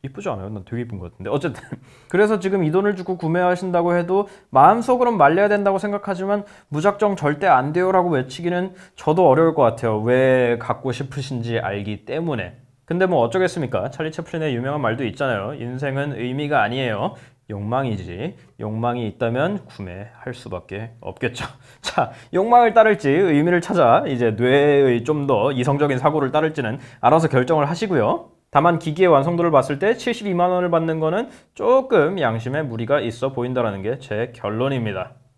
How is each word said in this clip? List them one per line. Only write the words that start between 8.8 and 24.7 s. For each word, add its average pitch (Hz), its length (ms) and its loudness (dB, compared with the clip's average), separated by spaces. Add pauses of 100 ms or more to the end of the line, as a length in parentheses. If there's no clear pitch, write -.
저도 165 320 2
어려울 160 280 4
것 147 80 4
같아요. 113 380 0
왜 123 580 2
갖고 123 320 -6
싶으신지 123 680 -6
알기 101 480 -8
때문에. 135 520 -6 (300)
근데 180 180 0
뭐 175 140 2
어쩌겠습니까? 131 720 0
찰리 156 240 -6
채플린의 160 420 -6
유명한 135 240 -4
말도 127 280 -2
있잖아요. 117 480 -4
"인생은 135 600 -6
의미가 135 460 -2
아니에요. 120 520 -4 (340)
욕망이지." 107 880 -6 (240)
욕망이 113 480 -4
있다면 135 560 -4
구매할 101 680 -14
수밖에 104 580 -12 (100)
없겠죠. - 440 -8 (220)
<laughs> - 160 -20
자, - 280 -2 (220)
욕망을 226 400 4
따를지 214 360 4
의미를 170 500 4
찾아 156 480 4
이제 120 240 0
뇌의 131 720 4